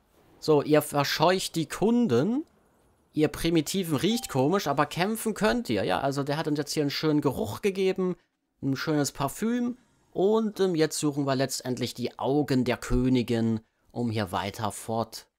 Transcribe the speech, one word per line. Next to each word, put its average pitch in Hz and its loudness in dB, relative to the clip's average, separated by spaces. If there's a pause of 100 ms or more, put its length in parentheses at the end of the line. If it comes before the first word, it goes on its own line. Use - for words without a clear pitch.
(400)
So, 147 4
ihr 147 4
verscheucht 151 0
die 165 0
Kunden. 226 2 (680)
Ihr 151 2
Primitiven 165 0
riecht 208 0
komisch, 151 2
aber 143 2
kämpfen 208 -2
könnt 233 0
ihr. 101 0
Ja, 90 0
also 139 -2
der 143 -2
hat 156 -4
uns 147 0
jetzt 143 -6
hier 151 0
einen 139 0
schönen 147 0
Geruch 147 -2
gegeben, 190 0 (460)
ein 139 -2
schönes 147 0
Parfüm. 240 -2 (360)
Und, 208 0
ähm, 190 2
jetzt 156 0
suchen 143 0
wir 135 2
letztendlich 127 -2
die - -6
Augen 135 2
der 117 2
Königin, 120 2 (300)
um 120 -4
hier 104 -2
weiter 98 -4
fort - -6 (140)